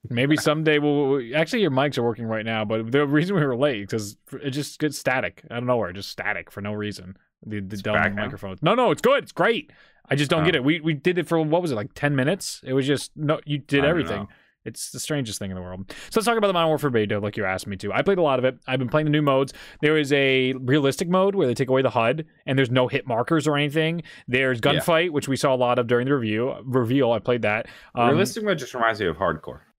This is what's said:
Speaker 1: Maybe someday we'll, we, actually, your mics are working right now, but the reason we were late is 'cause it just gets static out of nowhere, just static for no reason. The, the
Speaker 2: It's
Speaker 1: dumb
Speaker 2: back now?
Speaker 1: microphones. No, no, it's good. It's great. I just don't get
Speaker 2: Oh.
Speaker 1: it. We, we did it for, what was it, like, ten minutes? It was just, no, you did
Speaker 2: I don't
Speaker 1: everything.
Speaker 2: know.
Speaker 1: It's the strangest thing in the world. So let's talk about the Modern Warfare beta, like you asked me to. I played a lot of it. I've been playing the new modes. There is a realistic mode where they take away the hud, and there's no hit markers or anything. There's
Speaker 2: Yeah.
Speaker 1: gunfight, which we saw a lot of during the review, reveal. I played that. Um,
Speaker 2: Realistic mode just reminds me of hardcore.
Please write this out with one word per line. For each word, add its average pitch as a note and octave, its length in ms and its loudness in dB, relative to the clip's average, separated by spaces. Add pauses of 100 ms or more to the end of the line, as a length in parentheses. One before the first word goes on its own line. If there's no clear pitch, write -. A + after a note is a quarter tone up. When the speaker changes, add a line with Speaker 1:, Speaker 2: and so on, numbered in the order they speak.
Speaker 1:
Maybe C#3 280 2
someday D3+ 420 2
we'll, D3 300 2
we, B2+ 260 0
actually, D#3+ 280 0
your D3+ 80 2
mics C3+ 260 0
are A#2+ 60 0
working A#2 240 -2
right A2 180 -4
now, A2 180 -2
but A2+ 280 -2
the C#3+ 140 4
reason D3+ 300 0
we D3+ 100 2
were B2 120 -2
late A#2+ 340 -2
is G#2+ 240 -6 (140)
'cause C3+ 120 -14
it C#3+ 100 -6
just C#3 280 -8
gets D3 180 -2
static B2+ 540 -4
out A#2 80 -8
of B2 60 -6
nowhere, A2+ 260 0
just F#2+ 180 -12
static F#2+ 400 -8
for G2+ 120 -12
no G#2 100 -6
reason. G2+ 460 -8 (280)
The, G#2+ 140 -8
the G2 140 -8
Speaker 2:
It's G2 80 -10
Speaker 1:
dumb G#2 140 -2
Speaker 2:
back F2+ 200 2
now? G#2+ 80 -4
Speaker 1:
microphones. G2+ 400 -10
No, F3+ 100 4
no, A#3+ 180 4
it's - 100 -2
good. B3 220 4
It's - 100 -20
great. G#3 380 0 (380)
I C#3 60 2
just C#3+ 160 0
don't D#3+ 140 2
get E3+ 100 4
Speaker 2:
Oh. C3+ 40 2
Speaker 1:
it. A#2+ 40 -2
We, D#3+ 160 0
we D#3 140 -2
did F3 240 0
it E3+ 100 -2
for, E3 140 2
what D#3 200 2
was E3 100 -2
it, A#2 40 -2
like, G#2+ 180 -6
ten D3 220 -2
minutes? - 480 -2
It C3 100 -8
was C3+ 140 2
just, C#3+ 300 -2
no, D3+ 280 -2
you D3 120 -4
did C#3 220 0
Speaker 2:
I - 20 4
don't C#3+ 80 2
Speaker 1:
everything. C#3 320 -2
Speaker 2:
know. G2+ 60 -10 (360)
Speaker 1:
It's - 280 -12
the B2 80 -12
strangest C3 400 -6
thing G2 120 -8
in F#2 40 -8
the F2+ 60 -10
world. F#2 280 -12 (200)
So A3+ 100 2
let's G3 60 -2
talk A#3 120 2
about G3+ 100 2
the F#3+ 60 2
Modern E3+ 160 2
Warfare D3 200 0
beta, G#2+ 300 2
like G2+ 180 -4
you G#2+ 80 -2
asked F#2+ 220 -2
me G2+ 100 -8
to. G2+ 160 -6
I B2 80 0
played F#3+ 160 2
a F3+ 40 0
lot C#3 160 2
of A#2+ 80 0
it. B2+ 220 0
I've C3 120 -2
been B2 100 -2
playing D#3 160 2
the D3 60 2
new D3+ 100 2
modes. C#3 320 2 (280)
There D3+ 160 4
is C#3+ 160 0
a C3 400 4
realistic C#3 560 0
mode F#3+ 260 2
where E3 120 2
they A#2+ 60 2
take B2+ 160 -2
away C3 120 4
the B2+ 80 2
hud, B2 360 0 (200)
and C3+ 120 0
there's B2+ 140 2
no B2+ 180 4
hit C3+ 180 -4
markers C3 400 0
or D3 100 0
anything. D#3 460 0 (240)
There's B2+ 360 0
Speaker 2:
Yeah. C#3+ 100 4
Speaker 1:
gunfight, E3 380 2
which C#3 180 -2
we C3 80 0
saw C3+ 160 2
a B2+ 40 2
lot B2 220 2
of A#2+ 80 -2
during B2 200 2
the C#3+ 80 4
review, A2+ 380 -2 (100)
reveal. B2 500 2
I A2 60 0
played A#2+ 240 0
that. G#2+ 240 0 (280)
Um, B2 140 4
Speaker 2:
Realistic G#3 340 2
mode G3 140 0
just C3+ 160 -10
reminds A2+ 260 0
me G2 80 2
of D#2 100 0
hardcore. D#2 440 -4 (180)